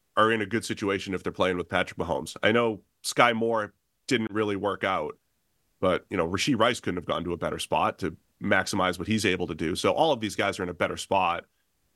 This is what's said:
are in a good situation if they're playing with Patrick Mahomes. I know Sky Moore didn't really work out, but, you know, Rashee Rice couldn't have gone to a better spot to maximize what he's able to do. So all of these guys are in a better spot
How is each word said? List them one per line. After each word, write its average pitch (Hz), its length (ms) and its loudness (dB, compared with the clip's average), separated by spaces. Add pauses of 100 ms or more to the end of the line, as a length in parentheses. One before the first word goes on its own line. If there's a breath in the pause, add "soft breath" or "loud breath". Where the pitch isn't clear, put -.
(160)
are 110 160 6
in 113 100 2
a 101 40 -2
good 107 180 -2
situation 98 500 -2
if 90 80 -4
they're 92 100 -4
playing 92 240 0
with 87 120 -4
Patrick 92 300 0
Mahomes. 80 440 -4
I 107 100 4
know 113 280 0 (220)
Sky 120 300 4
Moore 113 420 -2 (320)
didn't 110 260 0
really 104 240 0
work 95 280 -2
out, 90 340 -2 (600)
but, 92 300 2
you 101 60 -4
know, 82 120 2
Rashee 98 300 0
Rice 117 220 2
couldn't 92 160 -4
have 82 100 -6
gone 80 180 -2
to 87 80 -4
a 85 40 -2
better 80 220 -4
spot 82 420 0
to 87 160 -6 (260)
maximize 92 560 0
what 87 100 -6
he's 107 160 0
able 90 220 0
to 82 80 -6
do. 82 200 -2
So 95 180 2
all 156 200 4
of 120 80 -2
these 104 160 -6
guys 98 220 0
are 101 40 -6
in 90 60 -4
a 87 60 -8
better 90 220 -2
spot 90 480 -2 (520)